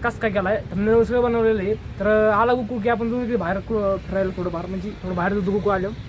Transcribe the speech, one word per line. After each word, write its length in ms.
कसं 160
काय 120
केलाय. 400
तर 40
नवीन 280
सगळं 200
बनवलेलं 400
आहे. 100
तर 560
आला 240
गोकुळ 280
की 80
आपण 200
जाऊ 120
इकडे 140
बाहेर 240
कु-, 380
फिरायला 400
थोडं 140
बाहेर, 180
म्हणजे 200
थोडं 260
बाहेर 180
जातो 180
गोकुळ 220
आलं. 160